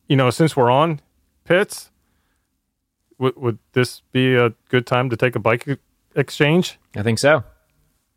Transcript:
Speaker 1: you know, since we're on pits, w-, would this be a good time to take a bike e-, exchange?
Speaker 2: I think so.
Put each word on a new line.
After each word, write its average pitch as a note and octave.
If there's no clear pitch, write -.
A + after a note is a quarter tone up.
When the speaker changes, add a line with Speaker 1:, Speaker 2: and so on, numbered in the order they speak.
Speaker 1:
you D3
know, C3
since D#3+
we're B2
on D3+
pits, -
w-, C3
would A#2
this -
be B2+
a A#2+
good B2+
time B2+
to A2+
take B2+
a A#2
bike A2+
e-, C3+
exchange? D#3
Speaker 2:
I G2+
think A2
so. C#3